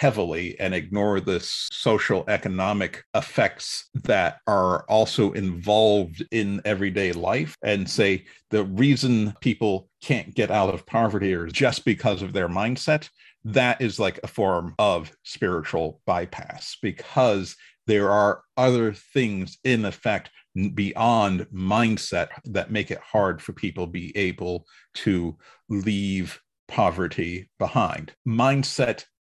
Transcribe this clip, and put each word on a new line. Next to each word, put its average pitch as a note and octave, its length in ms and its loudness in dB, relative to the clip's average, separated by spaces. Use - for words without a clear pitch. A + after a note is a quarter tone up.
heavily F2+ 600 0
and F#2 140 -2
ignore G2 440 0
the F#2 180 0
s-, - 360 -6
social G#2+ 560 0
economic G2 760 -2
effects - 800 -2
that F#2+ 420 0
are F#2 380 2
also G#2+ 480 2
involved G2 1000 2
in G2+ 360 -2
everyday G2 460 0
life G#2 500 -4
and G2+ 260 -2
say G2 340 2
the G#2+ 140 0
reason A#2 760 4
people G#2+ 480 0
can't - 320 -2
get G#2+ 160 0
out F#2+ 240 2
of E2+ 100 -12
poverty G2+ 480 0
is E2+ 220 -4
just - 320 0
because G2+ 340 2
of F#2+ 140 -8
their F2+ 160 0
mindset, B2 580 -2
that A#2+ 360 2
is, A2+ 180 -2
like, F#2+ 240 0
a G2+ 60 -8
form F2 500 0
of F2+ 320 2
spiritual E2 800 -4
bypass, - 800 -6
because G2+ 720 0
there G2+ 240 4
are G#2 320 4
other B2 340 4
things G2+ 720 -2
in A#2 220 2
effect F#2+ 420 -4
n-, F#2+ 140 0
beyond G2+ 800 2
mindset F#2+ 840 0
that G2 260 -4
make G#2+ 200 -4
it E2 100 -8
hard F#2+ 400 0
for F#2+ 140 -12
people F#2 320 -6
be F2 280 -10
able F2+ 520 -4
to F2 420 0
leave G2 680 -2
poverty F2 800 -2
behind. E2 520 -2
Mindset B2 800 0